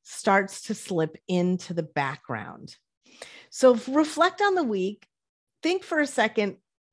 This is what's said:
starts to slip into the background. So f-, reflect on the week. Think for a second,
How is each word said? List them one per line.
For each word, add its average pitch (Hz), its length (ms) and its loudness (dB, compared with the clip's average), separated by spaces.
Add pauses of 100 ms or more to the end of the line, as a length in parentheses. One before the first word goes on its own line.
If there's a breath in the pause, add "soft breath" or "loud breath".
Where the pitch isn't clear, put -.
starts - 600 0
to 220 120 -6
slip 160 420 -4 (120)
into 180 460 0
the 165 80 -4
background. 135 960 -8 (720 loud breath)
So 254 240 6
f-, 220 140 -6
reflect 311 520 2
on 403 140 2
the 359 80 0
week. 208 440 -4 (560)
Think 370 200 0
for 330 160 -2
a 294 80 2
second, 214 500 -2 (360)